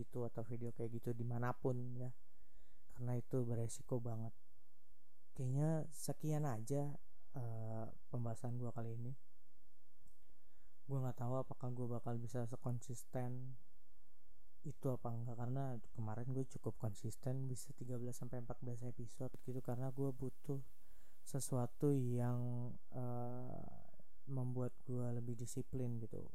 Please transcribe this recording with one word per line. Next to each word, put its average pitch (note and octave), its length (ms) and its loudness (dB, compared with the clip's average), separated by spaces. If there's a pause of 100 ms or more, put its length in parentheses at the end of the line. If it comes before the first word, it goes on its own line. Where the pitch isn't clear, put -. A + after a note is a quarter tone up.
gitu A#2+ 240 0
atau A#2 240 0
video A#2 240 0
kayak A#2 240 0
gitu A#2+ 160 0
dimanapun B2 840 2
ya, B2+ 120 0 (840)
karena B2 240 2
itu B2+ 240 2
beresiko A#2 560 2
banget. A2+ 320 0 (1040)
Kayaknya C#3 360 2 (200)
sekian D3+ 560 0
aja, C#3 480 0 (400)
eh, A2+ 520 0 (260)
pembahasan A#2+ 420 0
gua A#2+ 160 0
kali A2+ 240 0
ini. A#2+ 180 0 (1700)
Gua C3+ 160 2
nggak B2+ 160 0
tahu B2 220 0
apakah B2+ 340 0
gua A#2+ 240 0
bakal A#2 220 0
bisa A#2+ 260 0
sekonsisten B2+ 1120 0 (1040)
itu D3 240 -2
apa A#2+ 240 0
enggak, A#2 240 -2
karena B2+ 400 0 (160)
kemarin A2 400 0
gue C3 80 2 (160)
cukup - 240 -2
konsisten A#2+ 640 0
bisa B2+ 320 0
tiga B2 240 0
belas B2 160 0
sampai B2 240 0
empat A#2+ 240 0
belas A#2+ 160 0
episode B2 480 0 (160)
gitu, B2+ 160 0
karena B2+ 320 0
gue C3+ 160 2
butuh C3 480 0 (640)
sesuatu C3 720 2
yang, B2 800 2 (240)
eh, B2 720 0 (560)
membuat B2+ 480 0 (160)
gue B2 160 2 (160)
lebih A#2+ 160 0
disiplin B2 640 0
gitu. G#2 340 -2